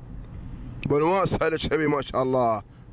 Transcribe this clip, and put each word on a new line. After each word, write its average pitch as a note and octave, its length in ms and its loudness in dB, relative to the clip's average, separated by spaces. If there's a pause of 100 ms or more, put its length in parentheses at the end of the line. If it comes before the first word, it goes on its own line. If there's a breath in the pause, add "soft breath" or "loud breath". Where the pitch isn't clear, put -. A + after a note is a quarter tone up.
(840)
بن C#3+ 160 2
واسع E3+ 460 2
الشبي، D#3 400 0
ما D3 140 2
شاء C3 220 0
الله، A#2+ 380 2 (320 loud breath)